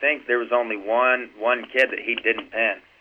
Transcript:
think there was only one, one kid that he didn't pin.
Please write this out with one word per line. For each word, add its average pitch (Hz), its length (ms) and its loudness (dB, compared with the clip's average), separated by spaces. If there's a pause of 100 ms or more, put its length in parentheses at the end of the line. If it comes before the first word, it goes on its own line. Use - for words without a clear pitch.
think 143 260 -2
there 120 120 2
was 120 120 -4
only 117 280 0
one, 120 500 2 (100)
one 117 320 0
kid 131 200 2
that - 80 -6
he 117 160 -6
didn't 110 380 -4
pin. 107 240 0 (240)